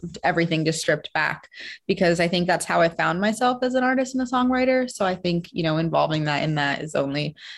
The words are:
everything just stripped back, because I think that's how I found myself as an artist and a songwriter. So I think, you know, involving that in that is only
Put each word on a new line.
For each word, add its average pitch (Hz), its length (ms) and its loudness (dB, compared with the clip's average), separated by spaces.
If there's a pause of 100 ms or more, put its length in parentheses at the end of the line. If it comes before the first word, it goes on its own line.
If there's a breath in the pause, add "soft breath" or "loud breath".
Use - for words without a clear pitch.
(240)
everything 165 420 2
just 160 160 0
stripped - 320 0
back, 156 340 -2 (380 loud breath)
because 175 340 2
I 170 80 2
think 175 180 0
that's 170 200 0
how 175 160 2
I 165 80 4
found 165 280 0
myself 247 460 0
as 254 80 0
an 254 100 2
artist 262 320 0
and 254 80 -2
a 254 80 -4
songwriter. 254 600 2
So - 160 -2
I 185 80 0
think, 175 380 -2
you 175 100 -4
know, 160 160 2
involving 156 460 0
that 147 180 0
in 156 140 0
that 143 260 -2
is 156 120 -8
only 143 400 -2 (240 loud breath)